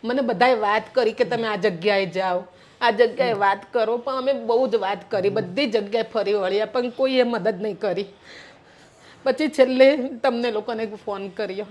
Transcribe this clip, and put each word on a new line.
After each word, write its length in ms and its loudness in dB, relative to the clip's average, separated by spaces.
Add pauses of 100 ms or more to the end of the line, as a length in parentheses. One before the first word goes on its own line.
મને 180 -2
બધાએ 340 2
વાત 280 0 (100)
કરી 180 2
કે 120 0
તમે 240 -2
આ 80 -2
જગ્યાએ 500 0
જાઓ, 380 -2 (380)
આ 100 4
જગ્યાએ 420 2
વાત 400 0
કરો, 240 0
પણ 160 -6
અમે 200 -2
બહુ 340 0
જ 80 -2
વાત 360 -4
કરી, 180 0
બધી 360 -2
જગ્યાએ 380 -2
ફરી 300 -2
વળ્યા 320 0
પણ 240 -4
કોઈએ 340 2
મદદ 380 -2
નહીં 180 -6
કરી. 260 -2 (1160)
પછી 240 0
છેલ્લે 500 6
તમને 540 -2
લોકોને 340 -4 (200)
ફોન 240 -6
કર્યો 420 -6